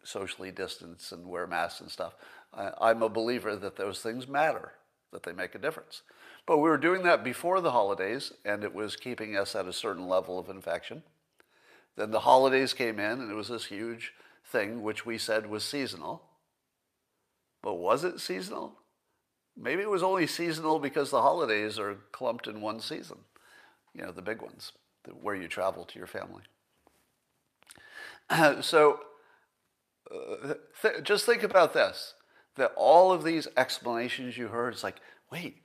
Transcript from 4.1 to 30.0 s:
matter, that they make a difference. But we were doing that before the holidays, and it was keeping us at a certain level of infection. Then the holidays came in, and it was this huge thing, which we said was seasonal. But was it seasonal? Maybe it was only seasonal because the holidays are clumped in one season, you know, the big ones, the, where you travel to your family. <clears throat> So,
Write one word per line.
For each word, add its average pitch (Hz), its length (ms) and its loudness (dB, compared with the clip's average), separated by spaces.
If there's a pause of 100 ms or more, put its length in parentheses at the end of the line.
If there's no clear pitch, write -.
matter, 139 460 0 (380)
that - 120 -14
they 87 100 -8
make 90 220 -8
a - 40 -14
difference. - 440 -10 (420)
But 160 120 4
we 156 120 6
were 151 80 4
doing 180 260 2
that 170 200 6
before 170 380 0
the 165 100 0
holidays, 104 600 0 (120)
and 104 180 -2
it 101 120 -6
was 104 220 -6
keeping 110 380 -8
us 98 200 -2
at 95 120 -2
a 90 60 -8
certain 90 340 -6
level 92 300 0
of 90 120 -8
infection. 95 540 -8 (920)
Then 107 160 -4
the 110 80 4
holidays 131 540 6
came 117 260 -2
in, 110 220 -2
and 110 100 -8
it 104 40 -6
was 104 120 -6
this 113 180 -8
huge 113 480 -10 (320)
thing, 110 360 -4
which 107 240 -6
we 113 120 -6
said 107 320 -2
was 107 140 -6
seasonal. 110 600 -8 (1400)
But - 140 -4
was 104 280 0
it 180 160 -6
seasonal? 185 580 -10 (800)
Maybe 151 240 -2
it 214 80 -4
was 185 140 2
only 185 240 2
seasonal 160 520 0
because 143 300 -2
the 139 120 4
holidays 113 580 2
are 101 180 -6 (140)
clumped 120 360 -6
in 107 140 -10
one 107 180 -6
season, - 380 -12 (760)
you 92 100 -14
know, 90 80 -10
the 90 100 -16
big 110 200 -8
ones, - 300 -18 (320)
the, - 80 -18
where 104 240 -6
you 87 120 -8
travel 90 360 -4
to - 140 -18
your 90 100 -14
family. 95 360 -12 (1900)
<clears throat> 147 320 6
So, 151 380 8 (1120)